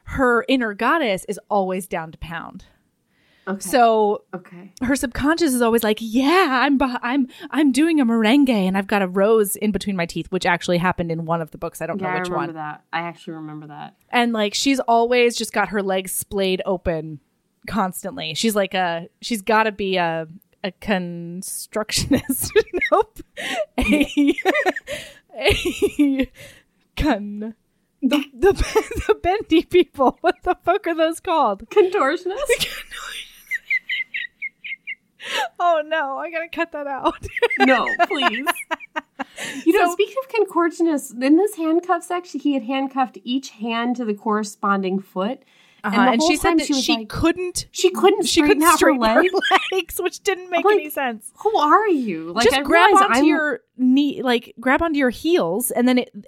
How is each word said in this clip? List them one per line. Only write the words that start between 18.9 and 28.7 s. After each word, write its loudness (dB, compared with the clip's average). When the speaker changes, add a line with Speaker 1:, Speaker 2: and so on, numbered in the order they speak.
Speaker 1:
she's -4
gotta 2
be -2
a, -2
a -6
constructionist. -4
<laughs> 0
Nope. 0
A, 2
<laughs> -
a 0
con-, -2
the, 2
the, 4
<laughs> -2